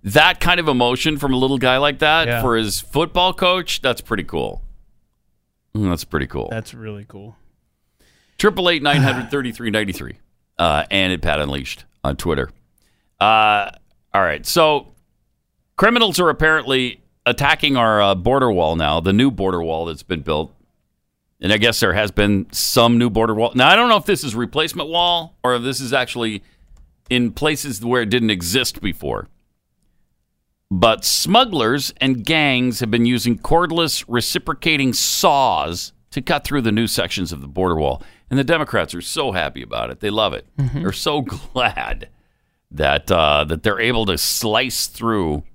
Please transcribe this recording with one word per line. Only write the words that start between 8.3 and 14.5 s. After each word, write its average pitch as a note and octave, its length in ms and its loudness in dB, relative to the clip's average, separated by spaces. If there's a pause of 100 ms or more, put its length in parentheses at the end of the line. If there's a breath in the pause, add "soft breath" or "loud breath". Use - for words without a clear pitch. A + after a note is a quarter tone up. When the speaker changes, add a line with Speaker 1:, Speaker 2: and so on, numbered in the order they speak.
Speaker 1:
Triple F3+ 320 2
eight D#3+ 120 -2
nine C#3+ 200 4
hundred B2+ 280 0
thirty-three A#2+ 400 -4
ninety-three, G2+ 440 -4 (440)
uh, D#2 320 2
and F#2+ 220 2
at E2 80 -4
Pat D2+ 200 0
Unleashed C#2 440 -6 (180)
on C#2 140 -2
Twitter. C#2+ 320 -2 (720)
Uh, G#2+ 500 4 (440)
all G3 80 4
right, D#2 240 -2
so D#3 400 2 (880)